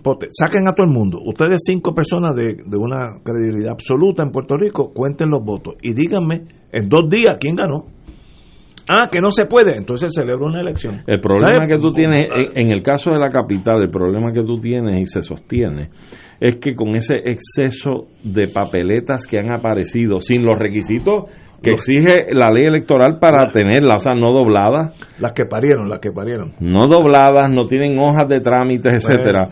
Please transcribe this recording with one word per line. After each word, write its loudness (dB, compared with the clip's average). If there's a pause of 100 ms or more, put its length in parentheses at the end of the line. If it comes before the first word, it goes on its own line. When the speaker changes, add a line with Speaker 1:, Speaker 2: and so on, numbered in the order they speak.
Speaker 1:
pote-, -4
saquen 0
a 0
todo 2
el 4
mundo, -2
ustedes 0
cinco -2
personas -2
de, -4 (100)
de -6
una -6
credibilidad -4
absoluta 0
en -6
Puerto -4
Rico, -4
cuenten -4
los -2
votos -10
y -4
díganme -2 (260)
en -4
dos 4
días 2
quién -4
ganó. -6 (1040)
Ah, 2
que -2
no 2
se 0
puede, 4
entonces -6
celebra -2
una -4
elección. -8
Speaker 2:
El 0
problema 4 (100)
Speaker 1:
¿Sabes? -2
Speaker 2:
que 2
tú 0
tienes, 2 (120)
Speaker 1:
Ah. -4 (200)
Speaker 2:
en, 2
en 2
el 0
caso 0
de 2
la 0
capital, 0
el 0
problema -2
que -2
tú -4
tienes -2
y -2
se -6
sostiene, -6 (500)
es 2
que -6
con -4
ese -2 (100)
exceso -4 (160)
de -2
papeletas -2
que -4
han -4
aparecido, -2
sin 0
los 4
requisitos -2 (360)
que 2
Speaker 1:
Los 2
Speaker 2:
exige 4
la 4
ley 4
electoral 2
para 6
Speaker 1:
Las 0
Speaker 2:
tenerla, 4
o 2
sea, 0
no 2
doblada. 2 (260)
Speaker 1:
Las -6
que -4
parieron, 0
las -8
que -8
parieron. -8
Speaker 2:
No 2
dobladas, 6
no 2
tienen 0
hojas 2
de 2
trámites, 2
Speaker 1:
Bueno. 2 (220)
Speaker 2:
etcétera. 2